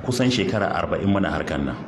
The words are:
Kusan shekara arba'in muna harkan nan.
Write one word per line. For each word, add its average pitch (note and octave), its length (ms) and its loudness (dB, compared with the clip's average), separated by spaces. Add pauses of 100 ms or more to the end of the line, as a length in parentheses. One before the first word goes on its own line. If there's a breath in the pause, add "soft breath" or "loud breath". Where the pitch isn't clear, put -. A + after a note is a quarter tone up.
Kusan B2+ 240 2
shekara G2 480 0
arba'in E2+ 320 -2
muna G2 200 2
harkan D2+ 360 -2
nan. B1+ 100 -4 (120)